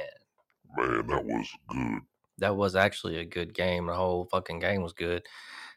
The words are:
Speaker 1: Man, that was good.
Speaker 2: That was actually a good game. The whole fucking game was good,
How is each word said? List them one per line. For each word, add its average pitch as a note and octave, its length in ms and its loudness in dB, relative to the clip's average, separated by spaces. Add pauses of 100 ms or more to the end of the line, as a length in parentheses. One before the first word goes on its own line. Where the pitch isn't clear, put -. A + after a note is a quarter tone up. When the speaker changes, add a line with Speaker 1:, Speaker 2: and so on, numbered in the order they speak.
(760)
Speaker 1:
Man, A#1 300 2
that B1 180 0
was G#1+ 240 -2 (180)
good. A#1 340 -2 (360)
Speaker 2:
That G2 180 2
was G2 200 2
actually F#2+ 420 2
a E2+ 80 -4
good E2+ 300 -4
game. F2 320 2
The E2+ 80 -2
whole F2+ 300 2
fucking F2+ 340 -2
game F#2 240 2
was E2 100 -6
good, F2 300 -2 (540)